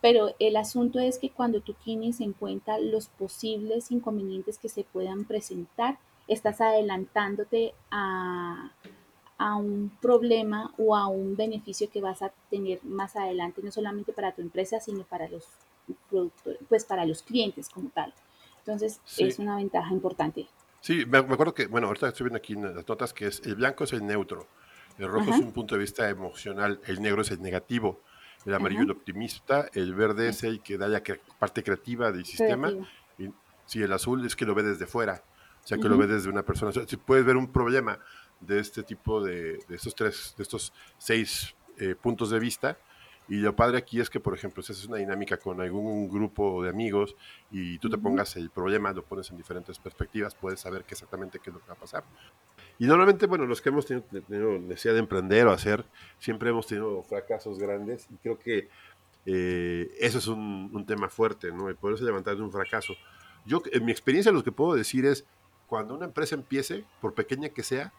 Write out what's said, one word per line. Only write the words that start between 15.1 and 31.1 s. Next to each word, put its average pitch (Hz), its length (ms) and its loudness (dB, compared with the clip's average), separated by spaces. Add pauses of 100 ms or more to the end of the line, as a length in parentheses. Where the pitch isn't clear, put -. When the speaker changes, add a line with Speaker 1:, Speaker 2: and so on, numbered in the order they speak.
Speaker 1:
los 165 160 -12 (640)
productores, - 600 -2
pues, 220 160 4
para 185 200 -2
los 160 180 -2
clientes 214 460 0
como 262 220 -10
tal. - 240 -6 (460)
Entonces, 214 440 -4
Speaker 2:
Sí. - 200 0
Speaker 1:
es 190 140 0
una 208 180 -2
ventaja 185 360 0
importante. 180 540 -2 (340)
Speaker 2:
Sí, 160 260 0
me, 131 180 8
me 131 100 2
acuerdo 156 200 4
que, 123 120 -2
bueno, 110 220 2
ahorita 104 180 0
estoy 123 200 -2
viendo 117 120 -2
aquí - 140 -8
en 104 100 -4 (140)
las 85 120 -10
notas 117 240 -4
que 101 140 -6
es, - 180 -4
el 107 120 -4
blanco 131 260 0
es 135 100 -4
el 110 140 -4
neutro, 101 400 -2 (500)
el 98 120 -6
rojo 107 220 2
es 233 80 6
Speaker 1:
Ajá. - 20 6
Speaker 2:
un 117 120 0
punto 113 220 -4
de 101 60 2
vista 104 280 -2
emocional, 101 800 -4
el 95 160 -4
negro 104 200 2
es 107 100 -2
el 90 100 -8
negativo, 95 580 -2 (460)
el 101 80 0
amarillo 98 280 2
Speaker 1:
Ajá. - 20 6
Speaker 2:
el 151 80 0
optimista, 120 840 -2
el 92 200 0
verde 107 340 2
es 104 100 -2
Speaker 1:
Eso. 117 80 -4
Speaker 2:
el 113 160 -4
que 101 160 -6
da 98 80 0
la 104 160 2
cre-, - 180 -6 (200)